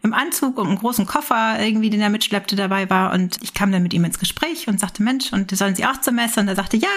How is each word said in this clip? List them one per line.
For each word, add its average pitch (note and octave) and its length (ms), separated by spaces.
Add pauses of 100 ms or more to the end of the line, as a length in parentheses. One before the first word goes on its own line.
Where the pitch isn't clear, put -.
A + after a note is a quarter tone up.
im - 100
Anzug C4+ 440
und G#3+ 100
einem G3 100
großen A#3 280
Koffer A3+ 600
irgendwie, A3 240
den G#3+ 120
er G#3 80
mitschleppte, G3+ 480
dabei G3 320
war. F#3+ 240
Und F3+ 280
ich - 120
kam G3 180
dann F#3 100
mit F3 120
ihm E3+ 100
ins E3+ 160
Gespräch D#4+ 480
und G3+ 100
sagte, G3 260
„Mensch, C4 280
und G3 240
sollen G3 200
Sie - 100
auch C4 160
zur C4 100
Messe?“ A#3 300
Und G3+ 80
er G3 80
sagte, G3 180
„Ja, C#4 220